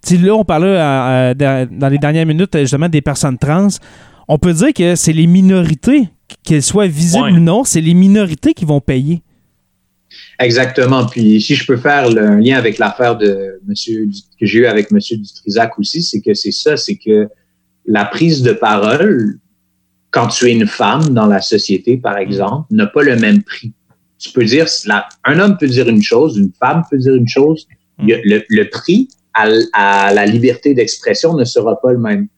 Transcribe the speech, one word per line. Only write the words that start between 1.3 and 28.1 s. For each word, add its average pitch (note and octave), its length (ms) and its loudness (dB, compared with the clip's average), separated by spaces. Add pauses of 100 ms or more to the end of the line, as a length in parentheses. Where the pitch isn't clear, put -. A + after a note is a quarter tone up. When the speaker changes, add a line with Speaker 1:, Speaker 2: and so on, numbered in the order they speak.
Speaker 1:
dans, C3+ 360 -2
dans C3+ 200 -2
les C#3 80 0
dernières D3+ 280 0
minutes, D#3+ 320 0
justement, C#3+ 320 0
des D#3 120 0
personnes C3+ 360 -4
trans. E3 300 0 (600)
On A#2+ 100 0
peut F3 160 0
dire A#3 200 2
que F3 220 0
c'est E3 180 0
les D#3+ 140 4
minorités, F#3 800 2 (340)
qu'elles D3+ 180 0
soient G3 260 0
visibles E3+ 360 0
Speaker 2:
Ouais. G#3+ 80 0
Speaker 1:
ou F3 80 6
non, E3+ 240 2
c'est F3 180 -2
les D#3+ 120 2
minorités G3 600 2
qui - 120 -4
vont D3 160 0
payer. D3 400 -4 (1160)
Speaker 2:
Exactement. B2+ 680 0
Puis, G#2+ 360 2
si C#3+ 140 -2
je C3 100 -6
peux C3 120 0
faire C#3+ 320 0
le, A2 120 2
un G#2 180 2
lien B2+ 180 2
avec A2+ 200 -2
l'affaire A#2 400 -2
de G2 500 -2
monsieur A2 380 -6
Du-, G2+ 160 -6 (180)
que A2 60 0
j'ai G#2 140 2
eu A#2+ 60 4
avec G#2 260 0
monsieur G#2 260 -2
Dutrisac G2+ 600 -8
aussi, G2+ 240 -6
c'est G#2 180 -6
que G#2+ 120 -2
c'est G#2 180 -6
ça, D3+ 260 -2
c'est - 180 -6
que G#2+ 320 0 (600)
la G#2+ 180 0
prise D#3+ 380 -2
de A#2 80 2
parole, A2 880 0 (720)
quand A#2+ 160 0
tu - 200 -2
es A#2+ 40 4
une A2+ 160 0
femme B2 420 -2
dans A#2 160 2
la G2+ 160 2
société, G#2 560 -2
par G#2+ 200 -6
Speaker 3:
Mm. G2 40 -4
Speaker 2:
exemple, G2+ 500 -6
n'a G#2 160 0
pas D3 160 0
le C3 140 2
même G#2 260 2
prix. - 300 -14 (460)
Tu - 120 -18
peux A#2+ 140 0
dire, C#3+ 200 2 (200)
la, G#2 220 -4 (180)
un D3 140 2
homme G3+ 180 2
peut D3 100 -2
dire B2 200 0
une A2 140 2
chose, A#2+ 360 0
une G2 220 0
femme D#3+ 300 0
peut C#3+ 80 -2
dire C3 180 2
une A#2+ 120 2
chose. D3+ 400 0 (300)
Speaker 3:
Mm. G#2 60 -8
Speaker 2:
Il G#2 60 2
y A#2 40 4